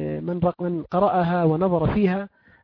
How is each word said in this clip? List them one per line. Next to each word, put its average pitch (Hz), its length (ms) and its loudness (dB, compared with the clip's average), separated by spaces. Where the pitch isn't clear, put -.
من 175 200 -6
رق-، 175 220 0
من 175 200 -4
قرأها 180 640 0
ونظر 165 500 2
فيها 196 340 0